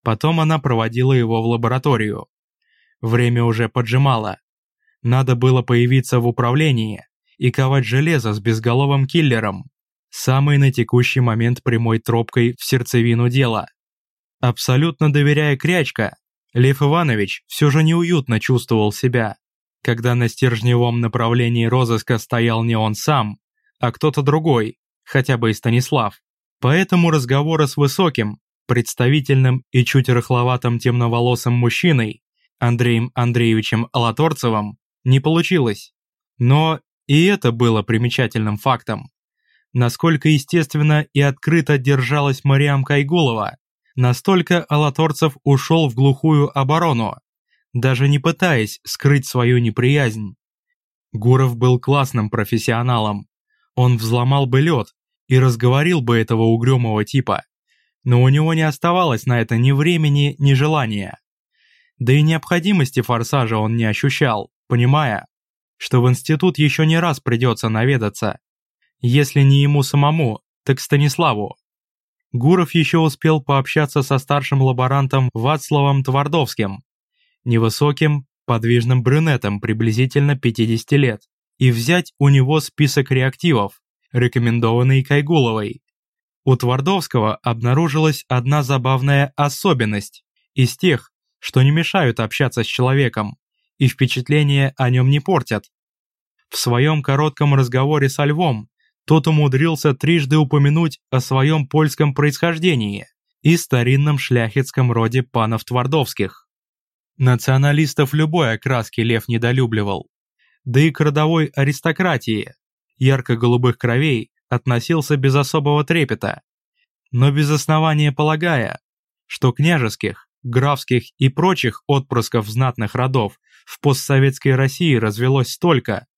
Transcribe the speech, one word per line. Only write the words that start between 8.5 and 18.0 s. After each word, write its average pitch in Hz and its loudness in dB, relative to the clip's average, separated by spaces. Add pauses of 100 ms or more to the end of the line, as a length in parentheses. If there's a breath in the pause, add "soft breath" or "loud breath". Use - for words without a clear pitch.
киллером. 113 -2 (460)
Самый 139 0
на 135 4
текущий 123 0
момент 117 0
прямой 113 0
тропкой 117 -2
в - -14
сердцевину 120 0
дела. 120 0 (760)
Абсолютно 139 0
доверяя 147 2
Крячка, 160 -2 (360)
Лев 131 2
Иванович 143 -2
все - 0
же 151 2
неуютно 165 0